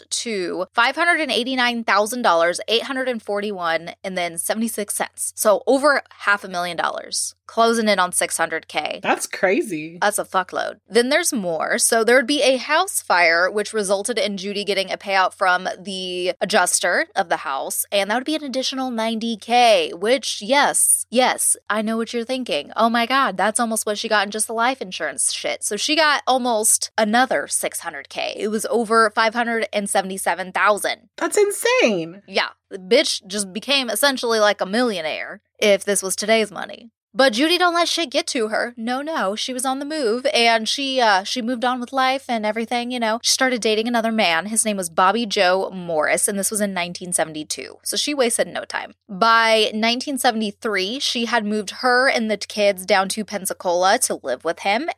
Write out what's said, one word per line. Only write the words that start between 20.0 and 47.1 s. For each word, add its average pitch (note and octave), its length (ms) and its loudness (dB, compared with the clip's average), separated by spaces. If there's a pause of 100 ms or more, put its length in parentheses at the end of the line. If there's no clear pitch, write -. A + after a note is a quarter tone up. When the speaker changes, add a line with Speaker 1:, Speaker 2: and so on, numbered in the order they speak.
Speaker 1:
yes, A3+ 680 2
yes, A3+ 480 2 (140)
I G#3 100 0
know A3+ 160 -2
what A3+ 160 -4
you're A#3 100 -4
thinking. G#3+ 540 -4
"Oh A3+ 140 4
my A#3 160 2
God, B3+ 320 0
that's G#3 220 2
almost A3+ 260 -2
what G#3 100 0
she G#3+ 140 -6
got G#3 160 4
in G#3 40 -8
just G#3+ 160 -4
the A#3 60 -8
life A#3+ 300 0
insurance F3 500 -4
shit." - 320 -4
So G#3 140 -4
she D4+ 180 0
got D4+ 300 4
almost A#3+ 720 2
another G#3+ 500 2
six - 320 -4
hundred D3+ 300 -12
K. A#2+ 260 -6
It G3+ 120 -4
was G#3+ 180 -2
over A3+ 420 2
five A3+ 240 2
hundred A#3 400 -2
and G3+ 140 -2
seventy-seven F#3+ 640 -2
thousand. F3+ 640 0
Speaker 2:
That's E4 220 -2
insane. D#4 880 2
Speaker 1:
Yeah. F#3+ 220 -2 (220)
The G3 80 -12
bitch G3+ 460 2
just G3 280 -6
became B3+ 360 -2
essentially, A#3+ 520 0
like, G#3 200 2
a F#3+ 60 -2
millionaire F3+ 760 -2 (180)
if G3+ 240 4
this G3+ 180 0
was F#3+ 140 -6
today's G#3+ 340 0
money. - 400 -14 (240)
But C4 180 4
Judy D#4 240 2
don't F4 160 4
let E4+ 160 0
shit E4 220 -2
get D4 160 -2
to A3 220 -2
her. A#3 280 -2
No, B3 240 -4
no. C#4 340 -4
She B3 200 -6
was B3 100 -6
on C4+ 140 -2
the C#4+ 80 -8
move, C4 480 -2
and A#3 340 2
she, C4+ 320 -2
uh, G#3 220 4
she B3 180 -6
moved A#3+ 240 -4
on B3 160 -2
with A#3+ 100 -10
life C4 380 0
and A3+ 160 -2
everything, A#3 460 -4
you B3 100 -6
know. A3+ 220 0
She - 80 0
started B3+ 320 2
dating A3 260 2
another A3+ 240 0
man. F3 320 4
His G#3+ 220 -2
name G#3 100 0
was F3+ 140 -4
Bobby F#3+ 340 4
Joe F#3+ 460 2
Morris, E3+ 580 0
and G3+ 100 -2
this F#3+ 120 -2
was G#3+ 100 -4
in G3+ 140 0
nineteen F3 400 -4